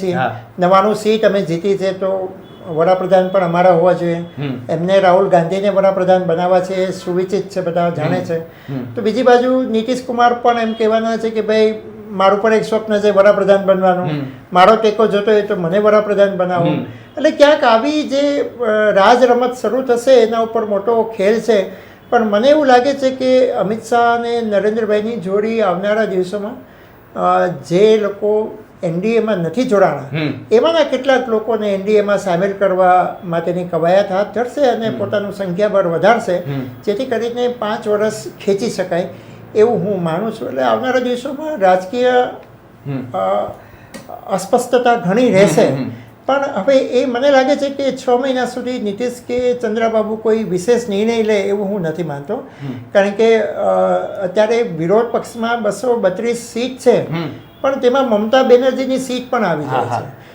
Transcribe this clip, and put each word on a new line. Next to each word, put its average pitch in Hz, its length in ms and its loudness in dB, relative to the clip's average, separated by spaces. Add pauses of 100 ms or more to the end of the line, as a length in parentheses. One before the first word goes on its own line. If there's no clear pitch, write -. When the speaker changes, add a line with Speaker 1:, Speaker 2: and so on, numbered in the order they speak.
Speaker 1:
છીએ, 185 100 -2
Speaker 2:
હા. 123 240 -2 (220)
Speaker 1:
નવ્વાણું 190 360 4
સીટ 220 300 0
અમે 196 160 2
જીતી 180 380 -2
છે 190 140 -2
તો 190 460 -4 (300)
વડાપ્રધાન 185 600 2
પણ 190 160 0
અમારા 175 260 4
હોવા 175 220 4
જોઈએ. 170 320 -2 (140)
Speaker 2:
હમ. 135 200 -6 (100)
Speaker 1:
એમને 175 320 2
રાહુલ 185 280 4
ગાંધીને 185 400 0
વડાપ્રધાન 185 560 2
બનાવવા 180 360 2
છે, 185 140 -4
એ 185 160 -2
સુવિચિત 185 580 -4
છે, 185 120 -6
બધા 175 300 -2
જાણે 165 280 -2
Speaker 2:
હમ. 180 60 -6
Speaker 1:
છે. 165 160 -4
Speaker 2:
હમ. 135 540 -10
Speaker 1:
તો 233 80 -6
બીજી 220 200 0
બાજુ 247 400 4
નીતિશ 226 440 -2
કુમાર 240 280 2
પણ 240 240 0
એમ 220 140 -2
કહેવાના 226 440 0
છે 226 140 -4
કે 220 100 -2
ભાઈ 214 420 0 (280)
મારું 190 320 2
પણ 220 120 2
એક 208 100 0
સ્વપ્ન 214 340 -2
છે 202 120 2
વડાપ્રધાન 196 540 4
બનવાનું, 185 420 2
Speaker 2:
હમ. 151 140 -4 (320)
Speaker 1:
મારો 190 240 6
ટેકો 220 300 2
જોતો 202 240 0
હોય 208 120 4
તો 202 140 -4
મને 175 220 -2
વડાપ્રધાન 208 580 2
બનાવો. 175 280 0
Speaker 2:
હમ. 143 180 0 (340)
Speaker 1:
એટલે 294 140 0
ક્યાંક 294 340 4
આવી 269 380 2
જે, 285 380 0
અ, 214 500 0
રાજ 220 340 6
રમત 240 320 2
શરૂ 233 260 -2
થશે 240 400 4
એના 220 160 0
ઉપર 226 260 -2
મોટો 214 520 -2
ખેલ 220 240 2
છે. 208 300 0 (400)
પણ 233 140 2
મને 214 240 2
એવું 302 180 4
લાગે 254 280 4
છે 269 160 -2
કે 254 420 2
અમિત 220 300 -4
શાહ 240 360 2
અને 233 220 -2
નરેન્દ્રભાઈની 214 760 0
જોડી 208 440 -2
આવનારા 208 440 0
દિવસોમાં, 190 480 -4 (680)
અ, 180 260 2
જે 180 500 2
લોકો 208 640 -4 (240)
એન 170 180 -4
ડી 208 80 -2
એમાં 220 280 0
નથી 175 280 -2
જોડાણા, 160 540 0
Speaker 2:
હમ. 151 140 -2 (200)
Speaker 1:
એમાંના 302 320 4
કેટલાક 254 440 0
લોકોને 214 460 -2
એન 190 100 -6
ડી 208 80 0
એમાં 202 260 2
સામેલ 190 340 -2
કરવા 185 720 2
માટેની 175 400 -4
કવાયત 180 480 0
હાથ 202 220 -2
ધરશે 247 260 -4
અને 226 280 0
Speaker 2:
હમ. - 100 -6
Speaker 1:
પોતાનું 202 340 -4
સંખ્યાબળ 190 540 0
વધારશે, 175 500 2
Speaker 2:
હમ. 139 240 -6 (240)
Speaker 1:
જેથી 208 200 -4
કરીને 240 440 -4
પાંચ 220 400 -6
વર્ષ 208 240 0 (320)
ખેંચી 202 260 0
શકાય 175 380 -4 (460)
એવું 220 240 4
હું 185 240 -2
માનું 180 300 -2
છું. - 160 -10
એટલે 262 140 -4
આવનારા 247 360 0
દિવસોમાં 269 600 -4
રાજકીય, 190 520 2 (760)
Speaker 2:
હમ. 139 320 -8
Speaker 1:
અ, 190 320 -2 (800)
અસ્પષ્ટતા 240 640 0
ઘણી 226 360 0
રહેશે. 190 380 4
Speaker 2:
હમ, 135 80 -2
હમ, 131 80 -6
હમ. 110 60 -6 (360)
Speaker 1:
પણ 277 180 0 (120)
હવે 269 220 2
એ 262 280 0
મને 254 240 0
લાગે 269 260 4
છે 277 120 -4
કે 269 280 -4
છ - 120 -6
મહિના 254 360 0
સુધી 247 340 -6
નીતિશ 214 500 -6
કે 247 260 0
ચંદ્રબાબુ 220 640 -2
કોઈ 220 280 0
વિશેષ 185 440 -2
નિર્ણય 220 340 0
લે 214 120 0
એવું 202 340 -2
હું 202 120 -4
નથી 165 220 -4
માનતો. 143 320 -6
Speaker 2:
હમ. 139 380 -10 (200)
Speaker 1:
કારણ 202 180 2
કે, 220 280 2
અ, 208 260 -4 (580)
અત્યારે 214 400 0
વિરોધ 185 420 0
પક્ષમાં 233 580 -4
બસો 240 340 -2
બત્રીસ 214 400 -2
સીટ 247 420 -8
છે, 190 320 0
Speaker 2:
હમ. 160 180 -6 (320)
Speaker 1:
પણ 269 200 -2
તેમાં 247 300 2
મમતા 220 320 2
બેનર્જીની 254 560 2
સીટ 247 320 -6
પણ 233 140 0
આવી 151 200 -2
Speaker 2:
હા, 131 120 -4
Speaker 1:
જાય 113 120 -2
Speaker 2:
હા. 113 120 -4
Speaker 1:
છે. - 220 -14 (120)